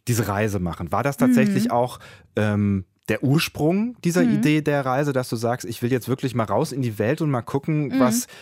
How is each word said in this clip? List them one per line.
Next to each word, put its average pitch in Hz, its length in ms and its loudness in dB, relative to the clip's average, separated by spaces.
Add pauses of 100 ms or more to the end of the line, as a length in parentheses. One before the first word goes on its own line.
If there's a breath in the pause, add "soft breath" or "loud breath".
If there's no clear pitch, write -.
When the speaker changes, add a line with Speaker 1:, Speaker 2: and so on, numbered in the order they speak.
Speaker 1:
diese 110 200 0
Reise 101 300 0
machen. 85 340 -6
War 104 100 0
das 139 140 -2
tatsächlich 226 500 2
Speaker 2:
Mhm. 247 40 -2
Speaker 1:
auch, 123 280 0 (380 loud breath)
ähm, 104 480 2 (260)
der 110 120 -2
Ursprung 170 800 0
dieser 175 220 2
Speaker 2:
Mhm. 226 120 2
Speaker 1:
Idee 151 260 2
der 143 240 0
Reise, 139 260 0
dass 127 160 -2
du 123 80 -4
sagst, 117 300 -2
ich 107 160 -8
will 120 100 0
jetzt 123 160 -2
wirklich 127 260 -2
mal 117 100 0
raus 107 280 0
in 139 80 -4
die 113 180 -4
Welt 123 220 0
und 151 100 0
mal 120 120 -2
gucken, 147 460 -2
Speaker 2:
Mhm. 254 120 0
Speaker 1:
was, 127 260 2 (160 loud breath)